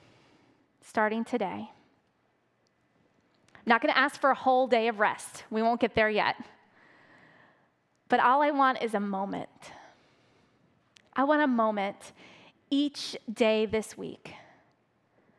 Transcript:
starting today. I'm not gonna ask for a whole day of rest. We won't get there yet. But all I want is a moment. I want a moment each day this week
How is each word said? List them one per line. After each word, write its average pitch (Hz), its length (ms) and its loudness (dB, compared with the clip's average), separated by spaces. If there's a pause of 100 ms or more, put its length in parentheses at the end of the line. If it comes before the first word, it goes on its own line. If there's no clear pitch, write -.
(800)
starting 220 440 -2
today. 214 460 -6 (1800)
I'm - 120 -20
not 226 160 4
gonna 302 120 2
ask 254 260 0
for 277 120 4
a 233 40 2
whole 262 320 2
day 226 200 2
of 214 120 -2
rest. - 500 -2
We 220 120 -4
won't 233 200 0
get 233 120 0
there 214 160 2
yet. 190 280 0 (1700)
But 240 120 2
all 262 220 4
I 294 100 2
want 269 300 2
is 220 120 -4
a 202 60 -2
moment. 196 720 -8 (1400)
I 254 100 0
want 294 160 2
a 302 60 2
moment 214 680 -2 (580)
each 285 460 -2 (140)
day 220 340 0
this 208 320 -6
week - 380 -14 (1040)